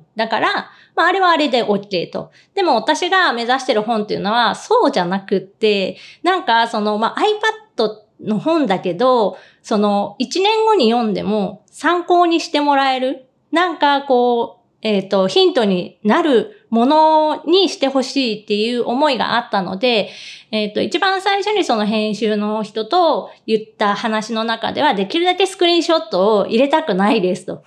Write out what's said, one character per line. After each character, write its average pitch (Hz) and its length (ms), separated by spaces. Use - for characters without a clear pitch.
だ 226 140
か 220 100
ら、 359 320
ま 349 100
あ、 - 40
あ 359 40
れ 381 80
は 359 100
あ 330 60
れ 294 120
で 226 160
オ 208 140
ッ 196 100
ケ 170 160
ー - 60
と。 - 200
で 392 80
も、 311 140
私 302 340
が 359 220
目 233 100
指 247 160
し 262 80
て - 80
る 208 80
本 214 220
っ - 20
て 190 80
い 170 40
う - 20
の 190 120
は、 226 220
そ 427 320
う 285 60
じ 208 80
ゃ 175 40
な 185 140
く 190 200
っ - 20
て、 190 560
な 359 140
ん 359 80
か、 233 240
そ 220 120
の、 208 180
ま 220 180
あ、 - 40
iPad 415 880
の 208 180
本 302 280
だ 190 140
け 180 140
ど、 233 440
そ 214 160
の、 202 400
一 330 240
年 440 220
後 440 100
に 254 160
読 233 180
ん 196 60
で 175 80
も 196 440
参 339 380
考 349 220
に 339 140
し - 80
て 294 120
も 285 160
ら 269 180
え 254 60
る。 262 260
な 349 200
ん - 60
か 285 240
こ 247 520
う、 - 40
え 214 200
っ 190 80
と、 190 180
ヒ 370 200
ン - 80
ト 240 100
に 185 400
な 254 180
る 262 480
も 233 160
の 311 600
に 349 220
し - 100
て 269 100
ほ 269 140
し 247 380
い - 20
っ - 40
て 208 80
い 220 220
う 233 100
思 285 240
い 247 80
が 196 160
あ 240 60
っ 247 100
た 202 100
の 180 160
で、 214 340
え 214 140
っ 202 60
と、 214 80
一 214 200
番 381 200
最 403 180
初 392 100
に 415 160
そ 254 100
の 214 100
編 214 300
集 214 220
の 214 260
人 214 220
と 320 460
言 220 160
っ - 160
た 202 200
話 220 360
の 220 120
中 226 280
で 214 80
は、 277 140
で 196 120
き 254 120
る 339 60
だ 359 100
け 370 120
ス 381 100
ク 349 100
リ 349 80
ー 339 40
ン 330 40
シ 339 100
ョ 320 40
ッ 320 140
ト 202 280
を 185 80
入 226 120
れ 277 100
た 311 160
く 208 100
な 196 160
い 226 100
で 180 140
す - 100
と。 170 220